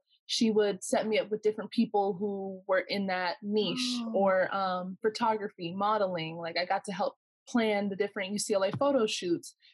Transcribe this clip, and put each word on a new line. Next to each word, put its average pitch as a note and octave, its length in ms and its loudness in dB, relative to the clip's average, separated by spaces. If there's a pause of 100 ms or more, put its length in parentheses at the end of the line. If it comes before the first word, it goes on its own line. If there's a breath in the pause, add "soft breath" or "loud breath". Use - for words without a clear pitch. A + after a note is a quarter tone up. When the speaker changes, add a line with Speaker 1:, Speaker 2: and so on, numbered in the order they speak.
(280)
Speaker 1:
she A3+ 220 2
would G3+ 340 2
set G3 240 0
me G#3+ 120 2
up G#3 100 -2
with G#3+ 140 -4
different G#3+ 260 -2
people G3+ 480 2
who G3 500 -4
were F#3 120 2 (100)
in G3 160 -2
that F3+ 380 0
niche G3+ 340 0 (240)
Speaker 2:
Oh. A3+ 140 -6
Speaker 1:
or, F#3+ 400 4
um, F#3 440 -2
photography, G#3+ 720 -2
modeling. F#3 680 0
Like, E3+ 200 -6
I F3+ 80 0
got G3 200 -2
to G3 80 -6
help F#3 220 -2 (320)
plan G#3 420 2
the G3 60 -4
different G3+ 360 -4
U G#3 80 -2
C - 160 0
L F#3+ 80 2
A G3 80 2
photo C#4 340 2
shoots. - 500 -2 (180 soft breath)